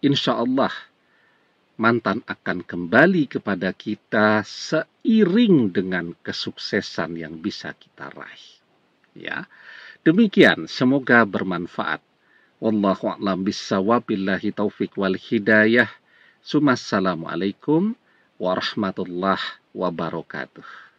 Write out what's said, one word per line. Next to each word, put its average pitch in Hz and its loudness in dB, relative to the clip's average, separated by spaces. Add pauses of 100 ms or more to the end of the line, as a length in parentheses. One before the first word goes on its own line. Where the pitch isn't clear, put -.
Insya 139 0
Allah, 127 0 (1040)
mantan 113 0
akan 90 -6
kembali 123 2
kepada 95 -4
kita 107 0
seiring 180 2
dengan 90 -4
kesuksesan - -8
yang 80 -12
bisa 82 -8
kita - -20
raih. - -20 (680)
Ya, - -10 (600)
demikian, 160 6
semoga 127 4
bermanfaat. 92 -4 (600)
Wallahu 101 0
a'lam 95 -4
bissawab, 104 0
billahi 98 -2
taufik 101 -4
wal 95 -2
hidayah. 110 4 (540)
Sumassalamualaikum 104 -2 (400)
warahmatullahi 92 -4 (160)
wabarakatuh. 82 -8 (160)